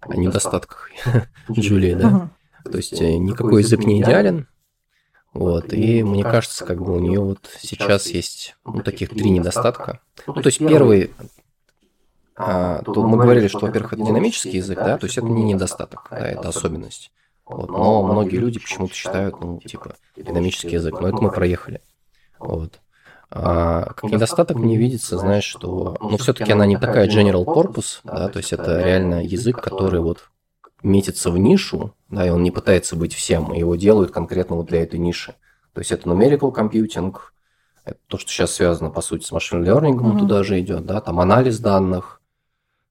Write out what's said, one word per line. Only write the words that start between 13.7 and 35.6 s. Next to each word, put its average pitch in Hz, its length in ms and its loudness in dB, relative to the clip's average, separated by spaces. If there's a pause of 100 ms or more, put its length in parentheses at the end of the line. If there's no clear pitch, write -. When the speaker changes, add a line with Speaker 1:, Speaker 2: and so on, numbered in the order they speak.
Speaker 1:
это 110 80 -6
динамический 110 560 0
язык, 92 200 -6
да, 104 200 0
то - 80 -6
есть - 120 -4
это 117 80 -4
не 113 180 0
недостаток, - 680 -4
да, - 80 -12 (100)
это - 200 -8
особенность. - 640 -8 (340)
Вот, - 240 -12
но 104 320 2
многие 95 360 0
люди 117 220 -2
почему-то - 340 -8
считают, 95 460 -6
ну, 87 200 -10
типа, - 360 -18 (200)
динамический 85 560 -4
язык, 85 280 -4
но 87 80 -2
это 107 100 -2
мы 104 120 0
проехали. - 520 -4 (560)
Вот. - 420 -10 (500)
А, 85 540 -2 (100)
как - 100 -16
недостаток 107 540 0
мне 113 180 2
видится, 113 420 0
знаешь, 98 260 0
что... 90 560 -6
Ну, 104 180 -2
все-таки 113 340 0
она 104 140 6
не 101 120 4
такая 107 300 2
general 101 380 4
purpose, - 580 0
да, 87 240 -6
то - 100 -8
есть - 140 -6
это 85 300 0
реально 90 420 2
язык, 104 380 -2
который 92 380 0
вот 82 300 -4 (520)
метится 98 480 2
в 87 80 0
нишу, 135 560 2 (160)
да, 92 160 -2
и 90 40 2
он 87 120 2
не 87 80 2
пытается 90 460 0
быть 82 180 -4
всем, 82 400 -2
и 85 60 -4
его 85 160 0
делают 98 360 4
конкретно 90 440 -4
вот 82 100 -4
для 85 160 0
этой 85 160 -6
ниши. 85 360 -4 (400)